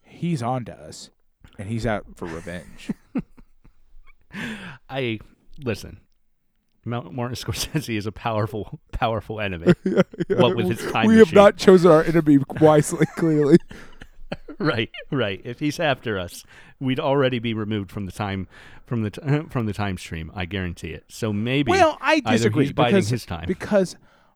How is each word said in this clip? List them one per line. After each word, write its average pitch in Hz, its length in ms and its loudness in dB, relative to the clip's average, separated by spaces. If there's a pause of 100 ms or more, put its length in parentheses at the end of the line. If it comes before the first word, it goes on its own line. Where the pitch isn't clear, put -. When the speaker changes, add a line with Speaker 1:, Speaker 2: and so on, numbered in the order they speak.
Speaker 1:
He's 165 420 -6
on 123 220 -4
to 87 120 -14
us, - 320 -20 (480)
and 101 120 -12
he's 113 160 -6
out 107 200 -4 (120)
for - 80 -12
revenge. 85 680 -12 (240)
Speaker 2:
<laughs> - 1700 -16
I, 120 320 -6 (420)
listen, - 380 -8 (840)
Mount-, 117 260 -8
Martin 123 220 -6
<laughs> - 80 -10
Scorsese 117 540 -6
is 98 100 -6
a 107 40 -8
powerful, 107 680 -6 (120)
powerful 113 480 -4
enemy. 98 400 2
Speaker 1:
<laughs> - 60 -20
Yeah, 190 160 2 (280)
yeah. 196 120 -2
Speaker 2:
What - 140 4
with 180 140 -2
his - 220 -6
time - 160 2
Speaker 1:
We 220 100 8
have 220 100 12
Speaker 2:
machine. 160 80 2
Speaker 1:
not 202 220 8
chosen 185 340 8
our 160 120 6
enemy 156 360 4 (200)
wisely, 156 460 4
<laughs> - 100 -4
clearly. 151 460 4
Speaker 2:
<laughs> - 60 -18 (920)
Right, 123 300 -2 (220)
right. 104 340 -2
If 120 140 -12
he's 147 200 -4
after 127 400 -2
us, 87 240 -12 (360)
we'd 131 200 -4
already 135 380 0
be 117 160 -4
removed 107 380 -4
from 101 160 -8
the 90 40 -10
time, 98 360 -6 (400)
from 117 160 -4
the 104 80 -4
t-, - 100 -14
<laughs> 147 280 -2
from 117 180 -4
the 104 60 -4
time 98 260 -6
stream. 80 340 -12
I 92 120 -6
guarantee 87 440 -8
it. 78 200 -14
So 110 220 -6
maybe 120 400 -2
Speaker 1:
Well, 349 300 4
I 294 140 0 (100)
Speaker 2:
either 113 60 0
Speaker 1:
disagree 110 340 2
Speaker 2:
he's - 80 -6
biding 131 220 2
Speaker 1:
because, 101 140 2
Speaker 2:
his 120 160 -4
time. 82 220 -8
Speaker 1:
because 190 480 -2 (400)